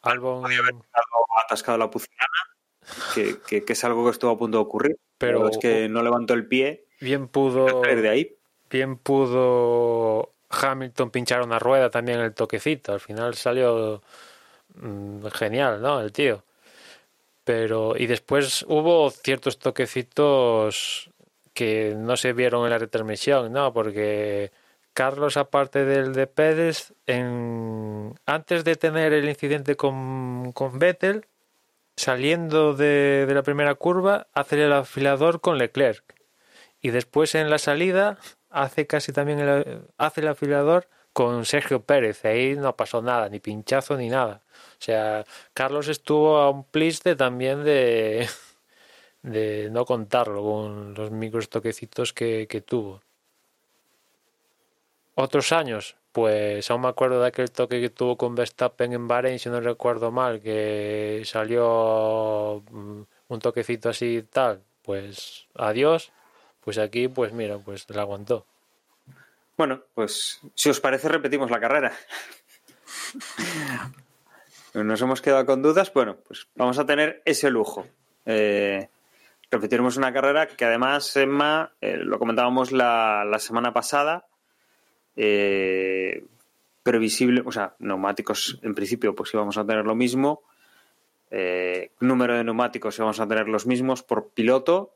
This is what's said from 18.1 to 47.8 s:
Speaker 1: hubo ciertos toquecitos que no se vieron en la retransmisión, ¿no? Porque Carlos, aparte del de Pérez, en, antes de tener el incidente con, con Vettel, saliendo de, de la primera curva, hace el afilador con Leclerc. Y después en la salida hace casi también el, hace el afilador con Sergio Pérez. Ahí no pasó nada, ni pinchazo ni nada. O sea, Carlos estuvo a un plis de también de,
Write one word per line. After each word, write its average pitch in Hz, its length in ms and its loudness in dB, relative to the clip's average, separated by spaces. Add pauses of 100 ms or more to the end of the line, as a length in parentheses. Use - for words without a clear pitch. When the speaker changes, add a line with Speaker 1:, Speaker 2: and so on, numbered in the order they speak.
Speaker 1:
hubo 156 420 4
ciertos 131 480 -4
toquecitos 123 1500 0 (440)
que 110 420 0
no 117 200 -2
se 127 180 0
vieron 120 300 2
en 120 60 0
la 117 80 2
retransmisión, 113 760 -2
¿no? 135 200 0
Porque 104 800 -2 (400)
Carlos, 139 440 0
aparte 139 480 0
del 135 300 2
de 135 120 2
Pérez, 156 680 0 (140)
en, 117 1200 -4
antes 160 380 -2
de 165 120 2
tener 160 360 2
el 147 160 2
incidente 143 480 -2
con, 131 760 -4
con 131 260 -6
Vettel, 185 480 2 (680)
saliendo 151 800 0
de, 143 520 4
de 139 80 0
la 139 80 2
primera 143 320 0
curva, 185 600 0
hace 147 300 2
el 147 80 6
afilador 139 680 2
con 165 180 2
Leclerc. 123 440 2 (800)
Y 131 100 -2
después 123 440 2
en 156 160 2
la 151 80 4
salida 185 600 0 (320)
hace 139 360 -2
casi 147 260 -2
también 143 260 -2
el, 143 440 0 (160)
hace 151 240 -2
el 156 60 0
afilador 147 600 2 (240)
con 120 320 0
Sergio 139 380 0
Pérez. 120 420 2
Ahí 123 320 2
no 139 200 -2
pasó 113 260 -2
nada, 120 260 0
ni 104 120 -10
pinchazo 131 560 -2
ni 123 120 -4
nada. 117 340 -2 (360)
O - 40 -18
sea, 107 420 -2 (280)
Carlos 139 360 -2
estuvo 151 500 4
a 143 120 6
un 139 140 -4
plis 160 380 -2
de 170 140 2
también 131 480 -2
de, 117 640 2 (920)